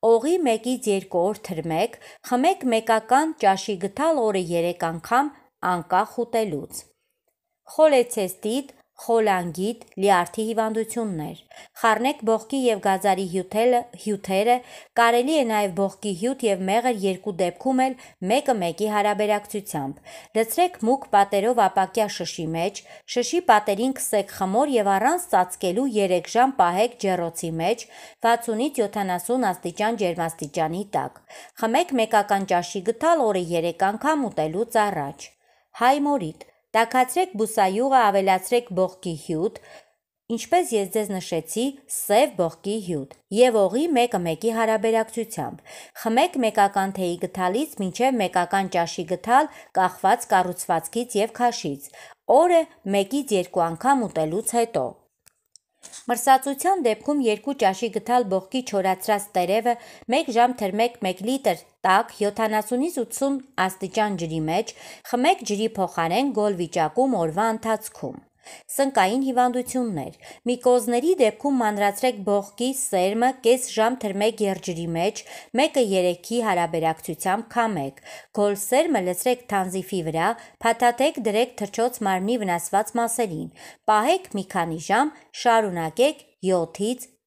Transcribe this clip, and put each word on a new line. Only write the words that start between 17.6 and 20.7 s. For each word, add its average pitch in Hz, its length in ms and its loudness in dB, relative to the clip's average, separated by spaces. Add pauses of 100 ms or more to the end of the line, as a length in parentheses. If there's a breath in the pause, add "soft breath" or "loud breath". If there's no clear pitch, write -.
էլ 262 140 0 (240 loud breath)
մեկը 240 340 0
մեկի 190 340 -2
հարաբերակցությամբ։ 208 1300 -2 (160)
Լցրեք 339 500 0